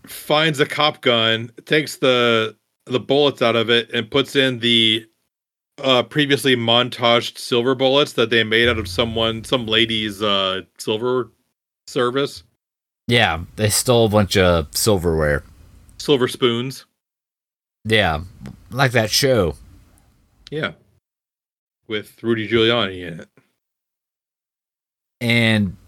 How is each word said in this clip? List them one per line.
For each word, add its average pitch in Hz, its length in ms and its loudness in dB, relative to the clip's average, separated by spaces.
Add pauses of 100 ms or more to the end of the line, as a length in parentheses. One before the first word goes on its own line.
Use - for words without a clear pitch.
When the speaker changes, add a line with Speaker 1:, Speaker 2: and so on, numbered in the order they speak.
Speaker 1:
finds 151 540 -2
a 147 60 2
cop 147 340 -2
gun, 113 500 0 (140)
takes 151 320 -2
the, 120 580 2 (320)
the 123 140 -2
bullets 135 420 0
out 117 140 2
of 113 140 0
it, 117 220 0
and 117 180 -4
puts 139 260 -2
in 131 220 0
the, 113 480 2 (760)
uh, 127 200 2
previously 135 520 0
montaged 117 840 0
silver 123 360 -2
bullets 135 400 0
that 113 160 0
they 113 140 2
made 113 240 2
out 113 100 0
of 110 100 -8
someone, 113 560 -2
some 123 220 -4
lady's, 110 560 -2
uh, 98 380 -2 (180)
silver 120 520 -4 (560)
service. 131 560 -4 (640)
Speaker 2:
Yeah, 104 320 2 (160)
they 107 140 0
stole 117 360 4
a 104 40 2
bunch 104 260 2
of 87 400 4
silverware. 80 680 0 (560)
Speaker 1:
Silver 131 300 0
spoons. 123 560 -4 (1000)
Speaker 2:
Yeah, 98 360 0 (500)
like 127 220 0
that 110 180 0
show. 110 460 2 (960)
Speaker 1:
Yeah. 143 220 -6 (1160)
With 104 340 -10
Rudy 113 260 -2
Giuliani 110 640 0
in 82 80 -14
it. - 80 -20 (1900)
Speaker 2:
And 113 560 2 (120)